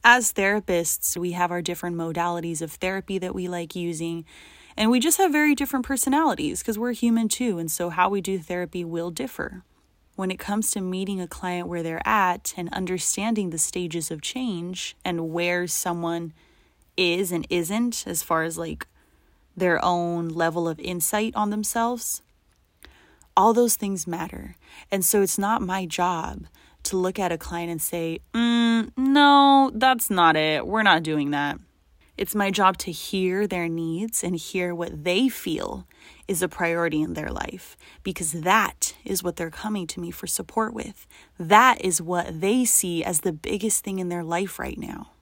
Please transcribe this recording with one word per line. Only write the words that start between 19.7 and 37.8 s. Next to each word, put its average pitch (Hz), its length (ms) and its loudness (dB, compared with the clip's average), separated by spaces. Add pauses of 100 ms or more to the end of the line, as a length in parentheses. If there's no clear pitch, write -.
own 170 440 0
level 165 400 0
of 160 120 -6
insight 208 560 -2
on 208 140 0
themselves, 226 720 -2 (1120)
all 208 160 6
those 233 240 4
things 196 300 -6
matter. - 500 -8 (340)
And 190 140 0
so 208 160 4
it's 190 180 2
not 202 220 2
my 190 240 -2
job 175 600 -2 (380)
to - 120 -2
look 185 220 0
at 180 140 0
a 165 40 -2
client 170 340 -6
and 165 120 -6
say, 165 380 -4 (120)
"Mm, 233 640 2
no, 277 800 8
that's 254 340 2
not 170 260 6
it. 156 320 2
We're 214 160 0
not 175 200 6
doing 151 300 0
that." 143 260 -2 (580)
It's - 180 -4
my 202 160 2
job 190 280 4
to - 140 -8
hear 185 540 0
their 175 220 -2
needs 165 560 -4
and 180 120 0
hear 180 380 -4
what 165 300 -8
they 190 240 4
feel - 580 -6 (400)
is 175 160 -2
a 180 60 0
priority 170 540 0
in 165 100 -4
their 165 180 -6
life, - 460 -10 (260)